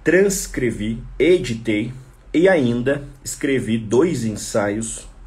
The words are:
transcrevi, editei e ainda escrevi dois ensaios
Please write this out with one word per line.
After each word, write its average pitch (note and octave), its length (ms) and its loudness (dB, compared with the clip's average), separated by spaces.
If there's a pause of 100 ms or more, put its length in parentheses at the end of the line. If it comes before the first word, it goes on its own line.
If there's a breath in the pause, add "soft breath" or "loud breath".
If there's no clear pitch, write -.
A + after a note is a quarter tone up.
transcrevi, B2+ 1000 0 (160)
editei A#2+ 720 2 (420)
e E3 140 4
ainda C3+ 560 2 (200)
escrevi A#2 540 -2
dois A#2 460 2
ensaios G#2+ 840 -4 (180)